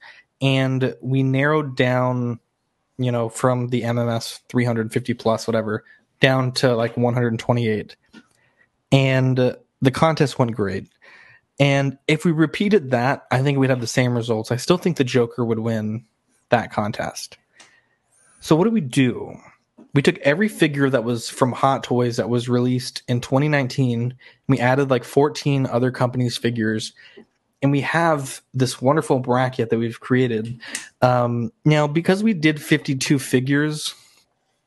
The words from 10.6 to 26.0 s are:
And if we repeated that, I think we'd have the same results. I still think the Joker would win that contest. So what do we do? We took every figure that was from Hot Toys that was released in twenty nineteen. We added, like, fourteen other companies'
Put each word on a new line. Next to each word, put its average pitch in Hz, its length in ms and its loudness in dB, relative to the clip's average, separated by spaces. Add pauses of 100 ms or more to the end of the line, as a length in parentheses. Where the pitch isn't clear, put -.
And 139 400 2 (100)
if 156 160 0
we 175 80 4
repeated 160 600 0
that, 123 380 0
I 127 120 0
think 139 160 2
we'd 131 100 4
have 127 140 0
the 113 40 -4
same 123 300 0
results. 113 340 -4
I 120 60 0
still 180 220 0
think 180 180 -2
the 135 80 0
Joker 123 400 0
would 113 140 -2
win 110 480 -4 (420)
that 113 240 0
contest. - 640 -8 (1040)
So - 160 2
what 170 80 2
do 226 60 2
we 220 100 0
do? 127 540 -2 (580)
We 143 80 2
took 170 200 2
every 175 280 2
figure 143 400 0
that 123 160 0
was 117 240 -4
from 127 240 2
Hot 135 320 0
Toys 120 320 0
that 117 140 -2
was 120 180 -2
released 123 600 -2
in 123 120 -2
twenty 139 280 0
nineteen. 127 640 -2 (340)
We 135 100 4
added, 135 300 2
like, 123 160 0
fourteen 143 600 0
other 123 240 0
companies' 123 480 -2